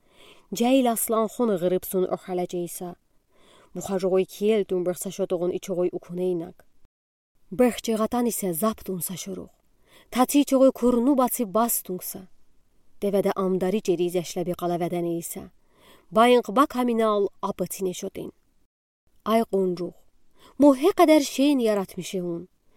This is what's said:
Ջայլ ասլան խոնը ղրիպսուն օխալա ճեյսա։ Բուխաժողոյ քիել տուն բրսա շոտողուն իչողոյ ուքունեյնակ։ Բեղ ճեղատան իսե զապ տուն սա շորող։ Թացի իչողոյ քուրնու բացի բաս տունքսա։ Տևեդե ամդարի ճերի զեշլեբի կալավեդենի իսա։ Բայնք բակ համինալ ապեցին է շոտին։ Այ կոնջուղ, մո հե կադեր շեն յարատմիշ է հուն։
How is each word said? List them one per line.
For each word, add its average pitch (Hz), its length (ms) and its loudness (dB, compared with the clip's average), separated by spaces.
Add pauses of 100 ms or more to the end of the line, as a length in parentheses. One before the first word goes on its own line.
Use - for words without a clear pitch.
(460)
Ջայլ 247 420 2
ասլան 226 400 0
խոնը 226 300 -2
ղրիպսուն 185 500 -2
օխալա 180 380 -6
ճեյսա։ 175 400 -8 (880)
Բուխաժողոյ 185 500 0
քիել 208 400 0
տուն 180 220 -2
բրսա 180 260 -6
շոտողուն 180 400 -4
իչողոյ 180 400 -2
ուքունեյնակ։ 180 720 -6 (880)
Բեղ 240 320 0
ճեղատան 226 460 -2
իսե 190 260 -4
զապ 214 240 -4
տուն 185 240 -8
սա 185 140 -8
շորող։ 185 320 -12 (640)
Թացի 254 280 2
իչողոյ 269 320 6
քուրնու 247 460 2
բացի 247 340 0
բաս 233 320 0
տունքսա։ 185 380 -10 (760)
Տևեդե 196 400 0
ամդարի 190 480 0
ճերի 175 240 0
զեշլեբի 175 480 -4
կալավեդենի 175 580 -2
իսա։ 170 300 -10 (680)
Բայնք 233 440 4
բակ 262 220 2
համինալ 220 500 0 (160)
ապեցին 190 480 -6
է - 60 -10
շոտին։ - 340 -10 (920)
Այ 226 180 4
կոնջուղ, 180 500 -2 (640)
մո 285 120 10
հե 269 240 4
կադեր 311 320 6
շեն 269 400 2
յարատմիշ 190 480 -4
է 180 80 -4
հուն։ 170 180 -6 (340)